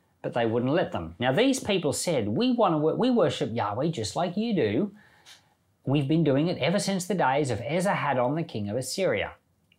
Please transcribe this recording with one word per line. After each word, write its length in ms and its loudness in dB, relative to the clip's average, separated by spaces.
but 120 -8
they 120 0
wouldn't 260 0
let 200 0
them. 260 -8
Now 140 0
these 280 2
people 340 0
said, 360 -2
"We 220 0
want 240 2
to 20 2
wor-, 180 2
we 140 2
worship 440 2
Yahweh 340 -2
just 280 -4
like 220 -2
you 160 -2
do. 380 2
We've 240 0
been 160 2
doing 240 2
it 120 -2
ever 180 2
since 300 -2
the 80 0
days 340 2
of 100 -2
Esarhaddon, 760 0
the 80 -2
king 260 -6
of 80 -4
Assyria." 540 -2